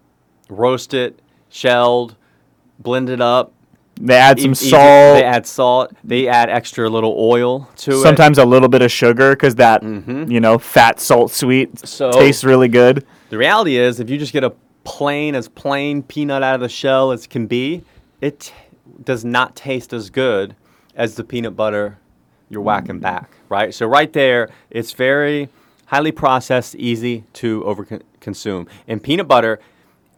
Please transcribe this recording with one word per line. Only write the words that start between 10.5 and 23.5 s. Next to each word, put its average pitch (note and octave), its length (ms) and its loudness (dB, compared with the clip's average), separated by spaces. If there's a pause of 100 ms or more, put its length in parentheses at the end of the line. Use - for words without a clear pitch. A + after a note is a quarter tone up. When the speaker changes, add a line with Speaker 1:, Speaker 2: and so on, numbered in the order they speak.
Speaker 2:
fat, A#2 420 2
salt, A#2+ 300 2
sweet - 560 -4
Speaker 1:
So C3 240 -6
Speaker 2:
tastes C3+ 340 4
really C3 240 4
good. B2 360 4 (260)
Speaker 1:
the G#2+ 80 -8
reality E3 380 0
is, B2 240 -2
if A#2 100 -12
you C#3+ 80 -8
just D3 140 -10
get C#3 120 -2
a B2 80 -4 (320)
plain, D3 500 -6
as B2+ 140 -8
plain C#3+ 540 -8
peanut C#3+ 400 -8
out C3 140 -2
of B2 40 -10
the B2 80 -8
shell C3+ 440 -2
as A#2+ 140 -12
can A2+ 200 -8
be, C3+ 380 -8 (360)
it C#3+ 200 -8
t-, - 120 -20 (520)
does A#2 200 -6
not B2 300 -4
taste B2+ 380 -12
as G#2+ 180 -12
good G#2 460 -4 (400)
as A2+ 180 -6
the A#2 100 -14
peanut A#2 320 -10
butter G#2 420 -6 (520)
you're G#2 120 -12
whacking G2 340 -6
Speaker 2:
Mm. E2+ 60 -16
Speaker 1:
back, F#2 280 -10 (180)
right? G2+ 240 -4